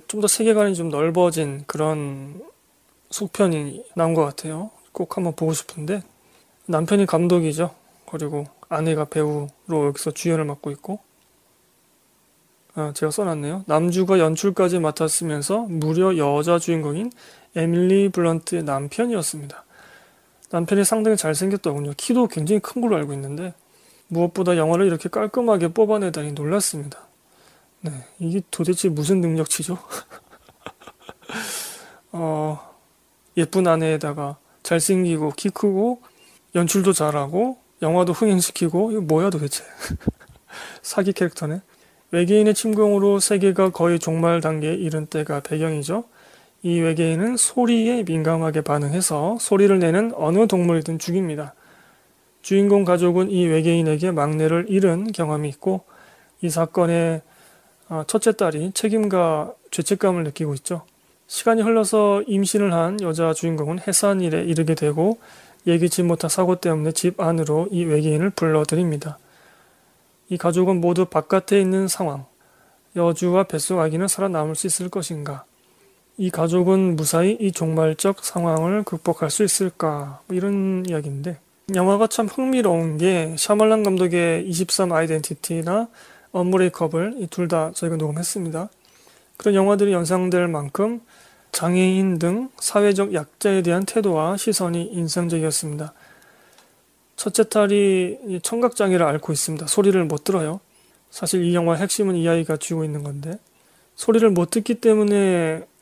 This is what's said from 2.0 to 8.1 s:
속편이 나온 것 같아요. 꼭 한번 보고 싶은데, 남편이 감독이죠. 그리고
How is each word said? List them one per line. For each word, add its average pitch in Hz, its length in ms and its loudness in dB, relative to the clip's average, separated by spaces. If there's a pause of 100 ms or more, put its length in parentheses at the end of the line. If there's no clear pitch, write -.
속편이 160 760 -2 (120)
나온 165 180 2
것 160 100 2
같아요. 156 480 -8 (200)
꼭 - 260 -8
한번 175 180 -2
보고 160 180 -2
싶은데, 170 500 -8 (600)
남편이 180 400 2
감독이죠. 170 680 0 (360)
그리고 151 360 -8 (240)